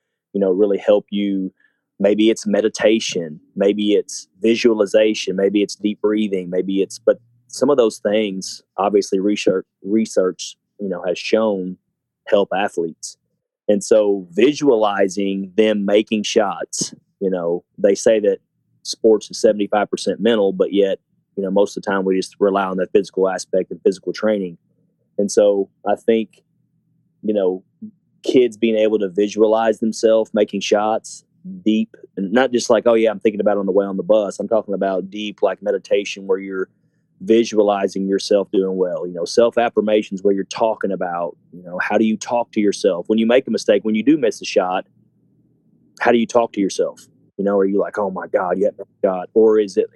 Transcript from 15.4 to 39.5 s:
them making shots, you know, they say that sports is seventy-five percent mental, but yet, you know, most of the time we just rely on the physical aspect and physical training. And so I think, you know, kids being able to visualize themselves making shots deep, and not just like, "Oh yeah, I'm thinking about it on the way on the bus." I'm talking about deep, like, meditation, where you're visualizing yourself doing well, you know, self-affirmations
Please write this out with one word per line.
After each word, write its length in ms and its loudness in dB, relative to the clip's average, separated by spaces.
them 300 2
making 380 2
shots, 720 -2
you 100 -2
know, 320 -4
they 160 2
say 260 2
that 180 0
sports 480 0
is 80 -14
seventy-five 520 0
percent 280 -4
mental, 340 2
but 200 -2
yet, 260 2
you 60 -4
know, 80 -2
most 260 0
of 60 -10
the 80 -4
time 140 0
we 120 2
just 240 -4
rely 240 2
on 140 -6
the 80 -2
physical 420 0
aspect 420 -4
and 120 -14
physical 320 -2
training. 420 -4
And 120 -2
so 380 2
I 80 0
think, 480 -2
you 120 -4
know, 280 2
kids 320 4
being 200 0
able 240 4
to 80 -2
visualize 720 2
themselves 520 2
making 280 0
shots 640 -2
deep, 320 0
and 140 -6
not 220 2
just 180 0
like, 160 4
"Oh 80 4
yeah, 160 2
I'm 80 -6
thinking 220 -2
about 160 0
it 20 -2
on 80 -4
the 60 -2
way 120 2
on 120 -6
the 80 -4
bus." 340 2
I'm 80 -6
talking 280 -2
about 360 -2
deep, 320 -8
like, 180 0
meditation, 680 -2
where 100 0
you're 300 -8
visualizing 840 0
yourself 460 0
doing 240 0
well, 320 -2
you 40 -12
know, 120 -6
self-affirmations 960 0